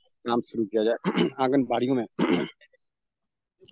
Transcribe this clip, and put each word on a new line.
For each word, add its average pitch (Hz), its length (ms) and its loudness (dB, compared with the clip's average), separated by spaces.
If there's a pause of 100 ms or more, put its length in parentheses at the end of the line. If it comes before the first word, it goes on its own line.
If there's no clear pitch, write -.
(260)
काम 120 140 0
शुरू 113 240 -4
किया 107 200 0
जाए 117 200 2
<clears throat> - 360 0
आंगनबाड़ियों 127 540 2
में। 117 120 -2 (120)
<clears throat> - 280 2 (1300)